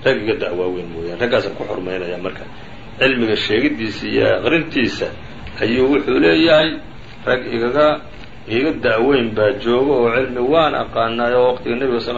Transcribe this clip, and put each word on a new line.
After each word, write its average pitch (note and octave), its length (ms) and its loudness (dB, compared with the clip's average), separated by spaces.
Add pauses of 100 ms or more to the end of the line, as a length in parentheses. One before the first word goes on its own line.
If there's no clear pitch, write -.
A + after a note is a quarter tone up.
rag C3 160 4
iga G#2+ 160 0
da'waa F2+ 320 -2
weyn F2+ 240 -6
mooyaan. E2+ 260 -8
Raggaasaan A2+ 380 0
ku - 80 -6
xurmaynaya F#2 560 -6
marka. - 240 -8 (560)
Cilmiga A#2+ 340 2
sheegiddiisa A2 720 -2
iyo A2 180 2 (120)
aqrintiisa B2 680 0 (520)
ayuu B2+ 320 2
wuxuu C3+ 320 2
leeyahay, D#3+ 460 6 (560)
rag B2+ 160 0 (100)
igaga, B2 360 2 (600)
iga B2+ 320 0
da'weyn A#2+ 560 2
baa G#2+ 240 4
jooga B2 340 2
oo A#2+ 220 4
cilmi B2 240 -2
waan D3 360 2
aqaanaay A#2 600 0
oo B2+ 180 6
waqtiga A#2+ 220 -4
Nabiga B2 240 0
sal A#2+ 180 -6